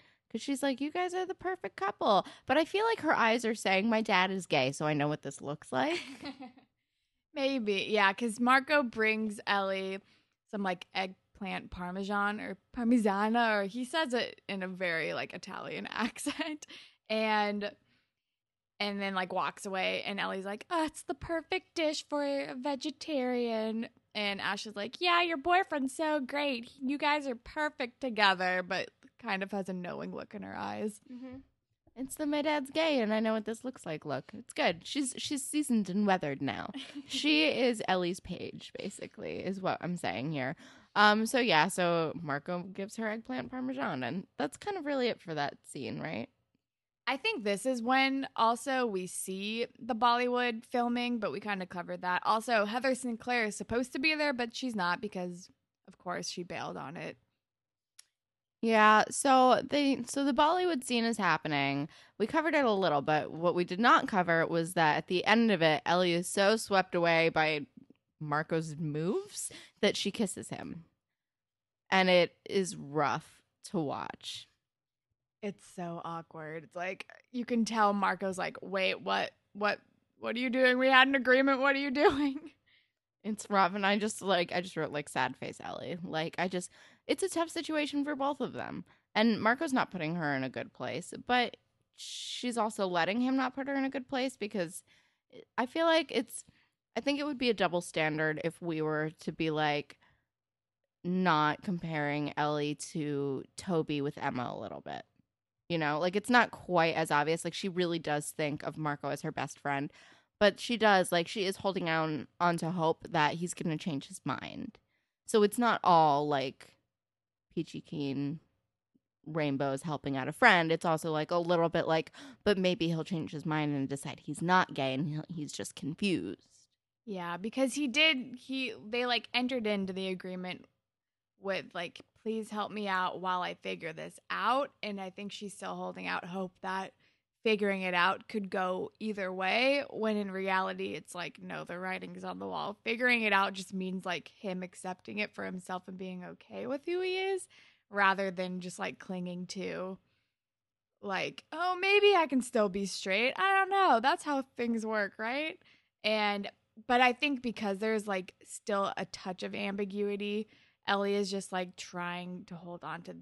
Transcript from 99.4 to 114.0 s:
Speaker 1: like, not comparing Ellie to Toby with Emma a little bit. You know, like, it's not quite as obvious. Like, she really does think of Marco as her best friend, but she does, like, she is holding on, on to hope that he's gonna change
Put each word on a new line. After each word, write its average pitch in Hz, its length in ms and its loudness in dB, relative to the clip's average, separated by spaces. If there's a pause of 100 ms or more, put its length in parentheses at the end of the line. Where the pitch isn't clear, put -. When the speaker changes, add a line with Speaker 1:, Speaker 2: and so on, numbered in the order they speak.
Speaker 1:
like, 151 480 0 (1080)
not 170 580 4
comparing 151 720 -2
Ellie 147 380 0
to 143 680 -4 (120)
Toby 156 440 0
with 143 180 -4
Emma 123 340 -2
a 98 80 -8
little 80 200 -10
bit. 71 240 -10 (640)
You 170 100 0
know, 151 200 0
like, 180 160 0
it's 208 160 -2
not 240 220 6
quite 165 420 2
as 160 160 0
obvious. 151 340 2
Like, 170 100 -6
she - 140 -4
really 170 300 0
does 147 320 -2
think 147 320 -2
of 151 140 -6
Marco 147 320 -4
as 143 140 -4
her 156 100 -4
best - 260 -6
friend, 143 340 -4 (460)
but 202 220 4
she 240 160 -2
does, 196 340 6
like, 170 160 2
she 202 180 -4
is 196 120 -2
holding 180 320 -2
on, 160 400 0 (120)
on 175 180 4
to 165 120 -2
hope 165 400 0
that 151 240 4
he's 170 180 -4
gonna 160 240 -2
change 143 300 -4